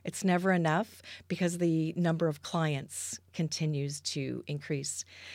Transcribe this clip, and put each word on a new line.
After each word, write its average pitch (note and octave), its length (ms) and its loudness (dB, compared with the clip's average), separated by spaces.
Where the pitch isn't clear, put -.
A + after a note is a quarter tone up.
It's - 200 -6
never F#3 280 4
enough F3 500 2
because F3 320 0
the D#3+ 360 2
number E3+ 320 2
of D3 140 -2
clients - 800 -2
continues D3+ 680 -2
to C3 460 -4
increase. C#3+ 580 -4